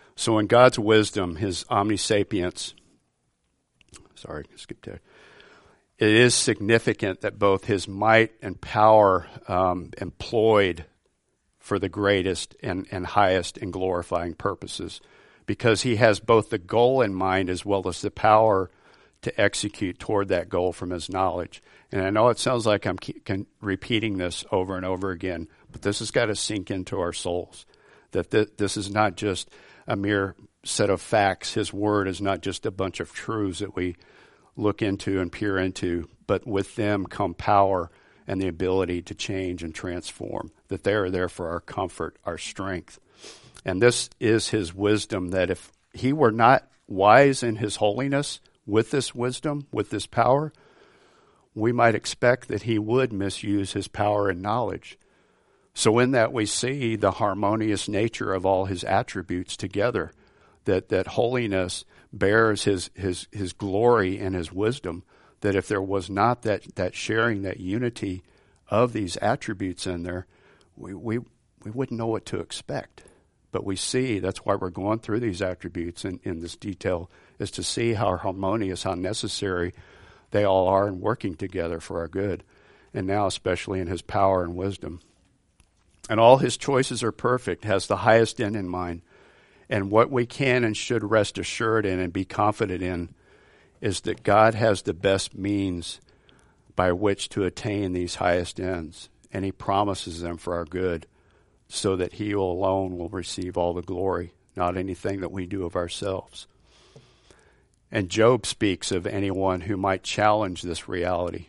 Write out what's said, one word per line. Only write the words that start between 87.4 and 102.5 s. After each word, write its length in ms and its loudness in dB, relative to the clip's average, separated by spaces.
has 220 0
the 100 2
highest 440 6
end 140 -4
in 120 -4
mind. 360 -6
And 200 0
what 220 6
we 140 2
can 380 2
and 120 2
should 340 -2
rest 280 2
assured 480 0
in 140 0
and 120 -2
be 140 -2
confident 560 0
in 340 -6
is 200 -2
that 220 -6
God 300 6
has 280 2
the 120 -4
best 420 0
means 640 -4
by 160 4
which 380 0
to 160 -2
attain 480 -2
these 220 -4
highest 440 0
ends, 500 -8
and 140 -6
he 60 -4
promises 680 -2
them 160 -6
for 180 -6
our 100 -4
good, 420 -4
so 280 -2
that 180 -2
he 180 -6
alone 640 0